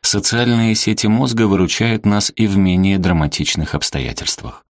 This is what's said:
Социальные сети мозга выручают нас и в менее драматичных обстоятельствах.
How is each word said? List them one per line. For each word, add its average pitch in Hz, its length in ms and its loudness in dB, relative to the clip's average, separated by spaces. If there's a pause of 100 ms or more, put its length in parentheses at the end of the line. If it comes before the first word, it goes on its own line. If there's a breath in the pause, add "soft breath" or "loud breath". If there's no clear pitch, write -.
Социальные 113 720 0
сети 107 320 -2
мозга 113 400 2
выручают 101 580 0
нас 104 300 0
и 113 140 0
в 98 80 2
менее 95 420 4
драматичных 78 800 -2
обстоятельствах. - 960 -8